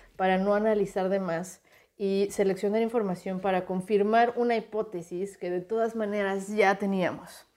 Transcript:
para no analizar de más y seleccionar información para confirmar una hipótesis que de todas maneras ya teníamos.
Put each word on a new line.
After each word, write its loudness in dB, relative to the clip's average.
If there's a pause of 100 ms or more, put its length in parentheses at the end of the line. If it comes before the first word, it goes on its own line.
(160)
para 2
no 2
analizar 2
de 0
más -6 (340)
y 0
seleccionar 0
información -2
para 0
confirmar 2
una 2
hipótesis -6
que -6
de -2
todas -2
maneras -2
ya 4
teníamos. -2 (100)